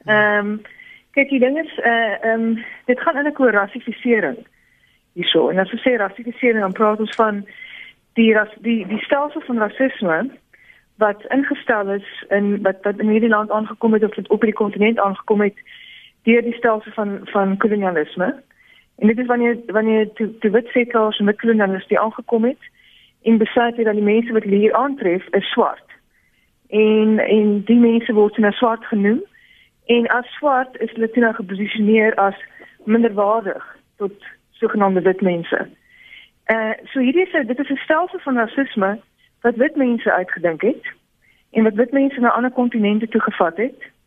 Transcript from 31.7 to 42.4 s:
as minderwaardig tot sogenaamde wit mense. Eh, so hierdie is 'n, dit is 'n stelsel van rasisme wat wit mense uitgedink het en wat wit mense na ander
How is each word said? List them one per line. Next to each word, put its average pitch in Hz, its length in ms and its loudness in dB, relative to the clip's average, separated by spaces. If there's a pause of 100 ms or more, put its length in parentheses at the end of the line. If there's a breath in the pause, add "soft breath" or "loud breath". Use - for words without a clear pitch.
as 196 200 0 (500 loud breath)
minderwaardig 214 920 0 (200)
tot 196 160 -8 (380)
sogenaamde 196 520 0
wit 185 180 0
mense. 175 480 -2 (760 soft breath)
Eh, 220 260 -2 (140)
so - 160 -6
hierdie 269 260 2
is 370 60 -12
'n, 302 140 0
dit 240 120 -4
is 285 120 -6
'n 269 60 -2
stelsel 339 420 -4
van 269 180 -4
rasisme 226 600 -2 (420)
wat 240 160 0
wit 294 200 0
mense 240 360 0
uitgedink 170 500 -2
het 240 220 -2 (640)
en 226 120 2
wat 220 120 2
wit 247 180 0
mense 277 280 0
na 240 100 4
ander 247 200 0